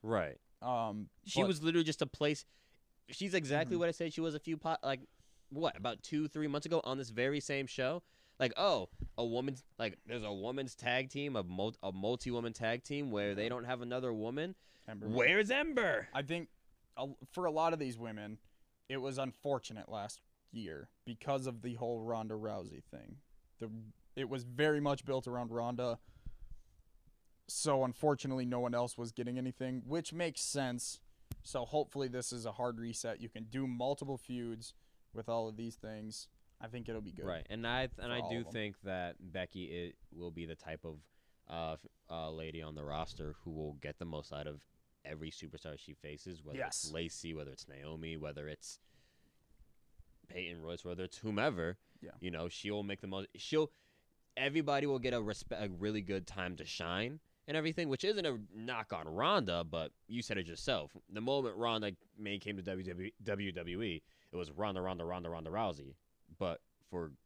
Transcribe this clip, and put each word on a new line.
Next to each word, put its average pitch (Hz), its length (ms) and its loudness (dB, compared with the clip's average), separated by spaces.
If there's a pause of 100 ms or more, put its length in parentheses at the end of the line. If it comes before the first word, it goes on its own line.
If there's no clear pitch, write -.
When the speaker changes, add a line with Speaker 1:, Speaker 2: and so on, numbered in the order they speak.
Speaker 1:
Right. 95 380 2 (220)
Speaker 2:
Um, 113 480 0 (160)
Speaker 1:
She 185 160 4
Speaker 2:
but 196 60 6
Speaker 1:
was 151 140 2
literally 165 220 6
just 156 160 0
a 151 60 4
place. 147 400 2 (640)
She's 185 240 -2
exactly 147 400 4
Speaker 2:
Mm-hmm. 170 60 4
Speaker 1:
what 170 100 6
I - 20 0
said 165 220 0
she 165 80 0
was 165 120 2
a 151 60 -2
few 160 160 -2
po-, 160 260 0
like, 135 180 2 (520)
what, 151 240 2
about 110 280 0
two, 151 240 2
three 151 180 0
months 143 180 2
ago 160 200 6
on 131 120 2
this 127 140 -4
very 131 300 4
same 139 260 0
show? 135 380 0 (340)
Like, 127 180 6
oh, 123 320 6 (300)
a 120 80 4
woman's, 127 380 0 (160)
like, 107 260 0
there's 117 160 -4
a 104 100 -2
woman's 120 440 -2
tag 127 340 2
team, 143 240 -2
a 107 80 4
mul-, 92 400 0
a 95 80 0
multi-woman 117 600 0
tag 120 320 0
team 143 260 -2
where 101 240 4
they 101 100 2
Speaker 2:
Yeah. 117 40 2
Speaker 1:
don't 120 160 -2
have 123 180 -2
another 123 320 0
woman. 135 400 0 (320)
Speaker 2:
Ember 110 220 -8
Moon. 220 80 2
Speaker 1:
Where's 208 340 8
Ember? 254 640 4
Speaker 2:
I 139 80 2
think 160 280 -2 (460)
a, 135 120 -2 (240)
for 180 140 0
a 165 40 6
lot 160 220 6
of 156 80 0
these 123 180 -2
women, 107 400 -6 (500)
it 135 100 -2
was 131 200 -2
unfortunate 131 680 0
last 104 320 -6 (320)
year 80 360 -6 (160)
because 131 440 0
of 117 140 -6
the 123 120 -2
whole 117 260 -2
Ronda 110 340 0
Rousey 104 500 -4
thing. - 320 -14 (420)
The, 113 100 -4 (460)
it 131 140 -2
was 127 160 -2
very 147 360 6
much 143 240 2
built 131 220 0
around 123 240 -2
Ronda 120 480 2 (1500)
so 135 320 4
unfortunately, 131 640 2
no 123 140 2
one 120 140 2
else 120 240 2
was 117 140 -4
getting 123 260 -2
anything, 127 480 -2
which 160 260 -2
makes 165 280 -2
sense. 127 600 0 (420)
So 123 220 0
hopefully 139 440 2
this 123 240 -2
is 117 140 -4
a 110 60 -2
hard 120 260 0
reset. 117 420 -2
You 117 80 -8
can 113 160 -8
do 131 220 -2
multiple 131 520 0
feuds 117 560 -6 (400)
with 110 140 -6
all 113 200 2
of 110 80 -6
these 113 200 -4
things. 107 520 -8 (320)
I 113 80 -10
think 117 200 -6
it'll 110 120 -2
be 101 120 -8
good - 120 -8
Speaker 1:
Right, 87 240 -2
and 113 180 -2
I 127 200 2
th-, 123 120 -6
and 120 100 -6
Speaker 2:
for 120 40 -2
Speaker 1:
I 123 80 0
Speaker 2:
all - 100 -2
Speaker 1:
do 117 100 0
Speaker 2:
of 113 80 -4
'em. - 40 -10
Speaker 1:
think 107 300 -2
that 90 340 -2 (160)
Becky 92 320 -4
it 85 320 -4 (160)
will 85 180 -6
be 82 140 -6
the 80 100 -6
type 80 300 -8
of, 78 140 -8 (500)
uh, 80 260 -2
f-, - 120 -14 (240)
uh, 80 200 -4
lady 80 300 -6
on 78 140 -8
the 73 100 -6
roster 76 580 -4
who 85 80 -8
will 78 240 -4
get 73 240 -8
the 87 60 -6
most 78 280 -6
out 73 140 -6
of 73 160 -8 (420)
every 78 260 -6
superstar 76 480 -12
she - 160 -14
faces, 78 500 -10
whether 73 140 -8
Speaker 2:
Yes. - 260 -4
Speaker 1:
it's 78 80 -6
Lacey, 82 400 -4
whether 73 200 -6
it's - 140 -14
Naomi, 80 520 -8
whether 73 300 -6
it's - 300 -10 (1500)
Peyton 87 340 -4
Royce, 85 220 -6
whether 87 200 -2
it's - 140 -8
whomever. 104 600 2 (240)
Speaker 2:
Yeah. - 80 -12 (100)
Speaker 1:
You 90 100 -2
know, 85 180 -2
she'll 104 340 -2
make 98 180 -4
the - 60 -8
most. 98 300 -4
She'll, 156 340 2 (640)
everybody 143 500 4
will 139 120 4
get 123 160 2
a 120 60 2
respe-, 107 440 -2
a 101 60 0
really 104 320 0
good 95 240 0
time 90 300 -2
to 78 80 -8
shine 101 560 0 (280)
and 147 80 2
everything, 160 320 2
which 135 160 2
isn't 202 220 4
a 127 120 2 (160)
knock 113 380 -4
on 80 160 -2
Ronda, 98 560 4
but 80 280 -2 (140)
you 117 160 -2
said 101 160 0
it 87 80 0
yourself. 82 480 -2 (160)
The 104 100 -4
moment 127 360 2
Ronda 110 360 4 (260)
May 101 200 -2
came 104 180 -4
to 95 60 -4
W 92 240 -2
W 90 220 -4
E, - 60 -10 (100)
W 101 280 0
W 87 300 -2
E, 87 200 0 (300)
it - 40 -4
was 85 160 -2
Ronda, 95 300 0
Ronda, 90 220 0
Ronda, 87 260 -2
Ronda 80 200 -4
Rousey, 82 440 0 (440)
but 87 220 0 (300)
for 85 220 -2 (140)